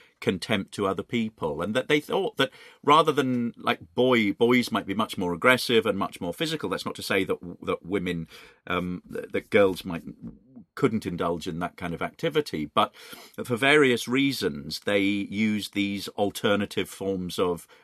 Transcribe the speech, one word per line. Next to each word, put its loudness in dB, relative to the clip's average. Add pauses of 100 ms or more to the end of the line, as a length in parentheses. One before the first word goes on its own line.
(200)
contempt -2
to -2
other -2
people, -4
and -4
that 0
they 4
thought -2
that 2 (340)
rather 6
than, 0
like, -2 (160)
boy, 4
boys 4
might -2
be -6
much -4
more -2
aggressive 4
and 0
much -4
more -6
physical. -4
That's -4
not -6
to -12
say 0
that, -2 (240)
that -4
women, -2 (400)
um, -2
th-, -10
that -6
girls 2
might, -8 (720)
couldn't 0
indulge -4
in -6
that -8
kind -8
of -8
activity, -4
but 0 (520)
for -2
various 4
reasons, -2
they 2
used 0
these -2
alternative -2
forms -4
of 0 (180)